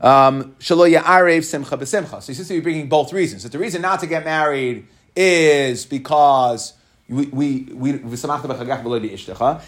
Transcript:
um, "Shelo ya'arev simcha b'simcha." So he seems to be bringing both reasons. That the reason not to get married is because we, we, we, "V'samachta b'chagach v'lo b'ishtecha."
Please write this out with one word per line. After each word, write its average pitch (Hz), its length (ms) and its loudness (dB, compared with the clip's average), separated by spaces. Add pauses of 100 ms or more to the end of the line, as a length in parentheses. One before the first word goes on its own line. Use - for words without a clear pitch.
um, 135 580 4
"Shelo 175 320 4
ya'arev 165 520 4
simcha 143 340 -8
b'simcha." 135 460 -6
So - 40 -20
he 135 60 -12
seems 165 140 -12
to 185 80 -6
be 165 60 -4
bringing 160 280 -6
both 151 240 0
reasons. 160 300 -4
That 117 80 -16
the 143 80 -8
reason 180 240 -6
not 185 160 -2
to 175 80 -8
get 156 180 -4
married 143 640 -2 (280)
is 151 680 2
because 135 880 2 (340)
we, 139 200 -4
we, 139 320 -2 (120)
we, 131 220 -4
"V'samachta 131 540 -8
b'chagach 123 360 -6
v'lo 117 160 -4
b'ishtecha." 107 680 -4